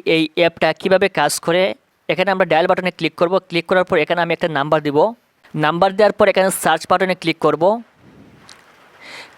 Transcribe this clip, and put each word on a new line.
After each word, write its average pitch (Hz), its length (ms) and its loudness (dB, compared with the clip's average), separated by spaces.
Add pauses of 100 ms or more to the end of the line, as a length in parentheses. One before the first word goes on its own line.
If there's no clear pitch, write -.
(140)
এই 160 80 2 (160)
অ্যাপটা 170 300 0 (120)
কিভাবে 190 260 2 (140)
কাজ 147 140 0 (120)
করে। 180 160 0 (500)
এখানে 185 220 -2
আমরা 185 180 0
ডায়াল 165 180 2
বাটনে 180 280 -2
ক্লিক 160 220 -4
করব। 180 140 0 (140)
ক্লিক 170 220 -4
করার 185 180 2
পর 190 160 0
এখানে 175 200 -2
আমি 170 120 -4
একটা 175 120 -4 (100)
নাম্বার 151 280 0
দিব। 143 120 0 (680)
নাম্বার 170 320 2
দেওয়ার 202 220 2
পর 208 140 4
এখানে 190 160 2 (140)
সার্চ 160 280 0
বাটনে 185 320 0
ক্লিক 165 240 -2
করব। 151 160 0 (1800)